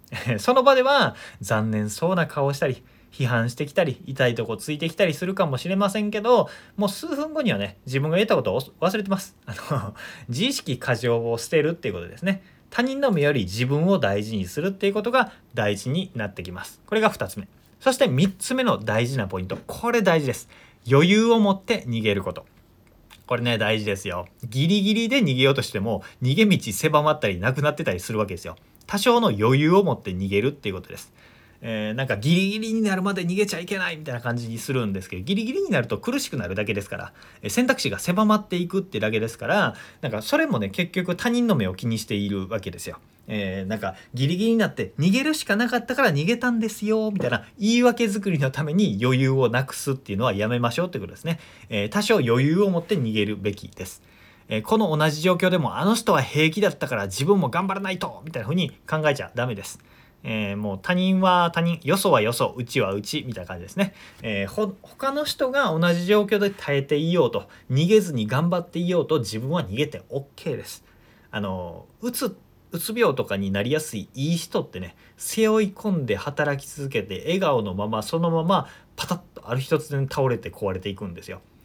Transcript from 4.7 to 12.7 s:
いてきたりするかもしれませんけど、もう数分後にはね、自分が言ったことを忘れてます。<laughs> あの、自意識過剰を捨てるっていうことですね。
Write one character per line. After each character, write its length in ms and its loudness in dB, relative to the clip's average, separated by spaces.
い 60 -6
て 100 -4
き 60 -6
た 100 4
り 100 0
す 120 -6
る 80 -4
か 120 2
も 120 -2
し 100 -6
れ 80 0
ま 140 2
せ 100 -4
ん 100 -2
け 100 -4
ど、 280 4
も 100 0
う 20 2
数 200 -6
分 260 -4
後 80 0
に 100 2
は 60 -2
ね、 280 -8
自 140 -2
分 100 0
が 60 2
言 100 4
っ 20 -10
た 80 4
こ 60 0
と 120 0
を 60 2
忘 160 0
れ 60 -2
て 80 -6
ま 80 2
す。 220 -12
<laughs> 60 -20
あ 80 -8
の、 240 -4
自 180 0
意 60 0
識 260 -4
過 180 -2
剰 340 0
を 80 -2
捨 120 -10
て 100 4
る 100 2
っ 40 -4
て 140 -6
い 20 -2
う 40 -8
こ 60 -8
と 80 -12
で 80 -18
す 60 -12
ね。 200 -2